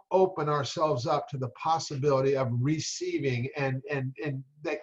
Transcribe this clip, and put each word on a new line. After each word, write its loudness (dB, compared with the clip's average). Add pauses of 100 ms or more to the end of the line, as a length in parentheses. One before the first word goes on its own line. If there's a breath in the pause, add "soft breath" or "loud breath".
(120)
open 4
ourselves 0
up 2
to -8
the -4
possibility 2
of 0 (100)
receiving -2
and, -2
and, -4 (120)
and -4 (180)
that, -4